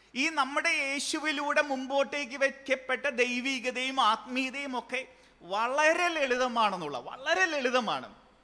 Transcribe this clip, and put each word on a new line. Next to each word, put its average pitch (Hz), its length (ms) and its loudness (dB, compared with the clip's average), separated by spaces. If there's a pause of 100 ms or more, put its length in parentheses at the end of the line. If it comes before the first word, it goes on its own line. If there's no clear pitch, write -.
(140)
ഈ 269 140 0
നമ്മുടെ 294 400 0
യേശുവിലൂടെ 294 920 0
മുമ്പോട്ടേക്ക് 277 760 -2
വയ്ക്കപ്പെട്ട 269 720 -2
ദൈവികതയും 247 920 -2
ആത്മീയതയും 254 800 0
ഒക്കെ 254 300 -6 (340)
വളരെ 285 640 2
ലളിതമാണെന്നുള്ള, 233 920 0
വളരെ 302 460 0
ലളിതമാണ്. 240 680 0 (300)